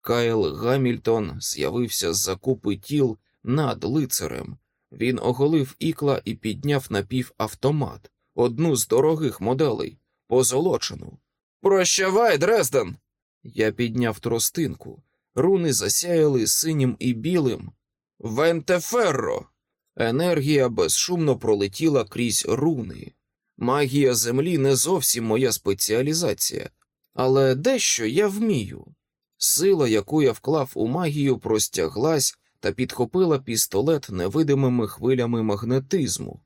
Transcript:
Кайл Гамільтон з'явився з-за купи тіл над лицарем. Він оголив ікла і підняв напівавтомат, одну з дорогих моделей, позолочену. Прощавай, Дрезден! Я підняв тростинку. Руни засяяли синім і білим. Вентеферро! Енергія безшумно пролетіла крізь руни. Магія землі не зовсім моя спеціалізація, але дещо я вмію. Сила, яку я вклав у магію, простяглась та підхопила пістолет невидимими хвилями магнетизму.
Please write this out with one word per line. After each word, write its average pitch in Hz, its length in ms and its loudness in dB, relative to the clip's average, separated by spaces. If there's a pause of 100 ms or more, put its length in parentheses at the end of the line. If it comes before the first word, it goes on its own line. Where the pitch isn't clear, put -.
Кайл 113 540 0
Гамільтон 113 840 -2
з'явився 90 720 -4
з-за 92 240 -2
купи 104 400 -4
тіл 131 420 -2 (260)
над 135 400 -2
лицарем. 107 760 -4 (340)
Він 123 260 -2
оголив 139 600 0
ікла 147 460 -2
і 113 100 -6
підняв 131 560 -4
напівавтомат, 123 1200 -4 (240)
одну 131 420 0
з - 120 -2
дорогих 156 520 2
моделей, 127 580 -2 (280)
позолочену. 123 920 0 (420)
Прощавай, 190 800 2
Дрезден! 143 580 2 (460)
Я 110 300 0
підняв 117 460 -2
тростинку. 117 840 -4 (320)
Руни 170 380 2
засяяли 143 760 2
синім 139 520 0
і 127 140 -2
білим. 123 600 -2 (460)
Вентеферро! 160 1300 0 (500)
Енергія 143 720 2
безшумно 123 680 0
пролетіла 107 680 0
крізь 117 440 -4
руни. 127 640 -2 (440)
Магія 131 580 2
землі 127 440 0
не 135 180 4
зовсім 127 480 0
моя 113 280 2
спеціалізація, 120 1160 -2 (440)
але 131 400 4
дещо 160 520 0
я 160 220 2
вмію. 196 580 -4 (520)
Сила, 165 500 2
яку 110 340 2
я 143 100 6
вклав 143 420 -2
у - 120 -2
магію, 143 520 0
простяглась 110 1000 0 (220)
та - 120 -2
підхопила 139 680 0
пістолет 135 720 -2
невидимими 123 800 0
хвилями 120 540 0
магнетизму. 120 1040 -2